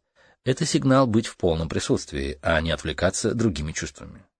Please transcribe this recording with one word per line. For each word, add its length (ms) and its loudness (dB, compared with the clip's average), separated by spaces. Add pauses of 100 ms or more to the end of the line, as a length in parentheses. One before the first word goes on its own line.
(420)
это 240 -2
сигнал 400 4
быть 220 2
в 80 -18
полном 320 0
присутствии, 720 -4
а 180 2
не 120 0
отвлекаться 640 -2
другими 360 0
чувствами. 540 -12 (160)